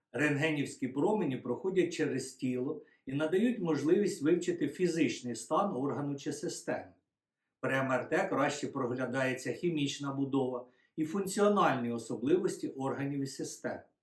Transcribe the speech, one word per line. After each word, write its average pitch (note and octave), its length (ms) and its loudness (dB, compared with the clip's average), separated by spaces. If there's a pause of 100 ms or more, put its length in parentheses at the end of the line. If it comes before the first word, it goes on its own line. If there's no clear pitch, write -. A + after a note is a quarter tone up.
(120)
рентгенівські C#3+ 760 0
промені D3+ 480 0
проходять E3 560 0
через C3+ 400 -2
тіло C3 500 -2 (240)
і C3+ 60 -10
надають F#3+ 460 2
можливість D#3+ 640 2
вивчити E3+ 460 2
фізичний D3 680 0
стан E3+ 400 0
органу C#3 400 -2
чи D3 160 -6
системи. - 600 -6 (680)
При C3 140 0
М C3 180 2
Р A#2+ 160 0
Т F3+ 200 2
краще C#3 400 0
проглядається B2+ 840 -2
хімічна C#3+ 600 -2
будова C3 540 0 (300)
і D#3 80 0
функціональні F3+ 880 4
особливості B2+ 760 0
органів C3+ 520 -4
і C3+ 60 -2
систем. - 520 -6 (240)